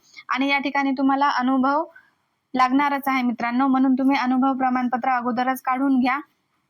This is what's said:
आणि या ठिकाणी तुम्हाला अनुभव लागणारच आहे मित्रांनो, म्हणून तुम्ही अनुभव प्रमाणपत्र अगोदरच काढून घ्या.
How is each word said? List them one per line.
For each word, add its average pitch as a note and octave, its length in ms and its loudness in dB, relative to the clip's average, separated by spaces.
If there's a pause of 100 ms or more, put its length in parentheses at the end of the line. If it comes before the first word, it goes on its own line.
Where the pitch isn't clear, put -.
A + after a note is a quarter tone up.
(300)
आणि C4 180 -2
या C#4 100 0
ठिकाणी C#4 340 -2
तुम्हाला C4+ 360 0
अनुभव C4+ 560 0 (680)
लागणारच C4+ 540 2
आहे C4 140 0
मित्रांनो, A#3+ 460 -2
म्हणून C4 260 4
तुम्ही C4+ 240 2
अनुभव B3+ 360 0
प्रमाणपत्र B3+ 560 -2
अगोदरच B3 520 -2
काढून C4 380 0
घ्या. B3+ 200 0 (500)